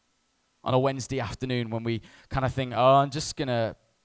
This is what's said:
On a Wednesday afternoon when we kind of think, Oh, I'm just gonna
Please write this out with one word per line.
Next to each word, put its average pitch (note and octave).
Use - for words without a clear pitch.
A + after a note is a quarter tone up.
On B2+
a C3
Wednesday C3+
afternoon A#2+
when A2+
we A2+
kind C3
of B2+
think, B2+
Oh, B2+
I'm C#3
just C#3+
gonna A#2+